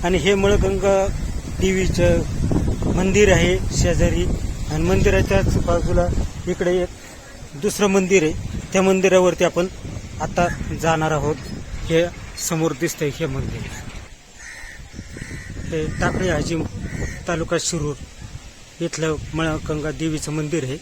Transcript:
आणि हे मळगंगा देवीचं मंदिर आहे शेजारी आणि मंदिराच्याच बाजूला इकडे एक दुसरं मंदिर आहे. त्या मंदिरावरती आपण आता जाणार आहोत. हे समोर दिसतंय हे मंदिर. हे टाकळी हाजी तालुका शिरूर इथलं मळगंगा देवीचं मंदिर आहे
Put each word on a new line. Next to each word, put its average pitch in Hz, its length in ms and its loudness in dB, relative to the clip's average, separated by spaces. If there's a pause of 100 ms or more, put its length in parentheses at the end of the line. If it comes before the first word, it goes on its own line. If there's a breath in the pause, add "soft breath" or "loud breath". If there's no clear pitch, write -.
आणि 180 140 4
हे 196 160 4
मळगंगा 196 600 4 (680)
देवीचं 175 1400 2
मंदिर 190 360 6
आहे 180 240 4 (200)
शेजारी 170 480 4 (460)
आणि 156 140 0
मंदिराच्याच 190 720 4 (100)
बाजूला 175 400 4 (420)
इकडे 180 240 0 (100)
एक - 800 -12
दुसरं 202 280 2
मंदिर 190 320 4
आहे. 156 100 2 (400)
त्या 190 100 4
मंदिरावरती 185 640 6
आपण 175 220 2 (540)
आता 175 260 0 (360)
जाणार 156 280 2
आहोत. 147 260 0 (520)
हे 165 160 4 (440)
समोर 160 320 0
दिसतंय 156 380 -2
हे 160 80 -2
मंदिर. 131 360 -6 (2000)
हे 156 140 -2 (160)
टाकळी 180 280 -2
हाजी 156 280 -2 (720)
तालुका 165 320 -2
शिरूर 147 340 -4 (880)
इथलं 160 300 -2 (200)
मळगंगा 156 640 -2
देवीचं 156 340 -2
मंदिर 151 320 -2
आहे 135 180 -4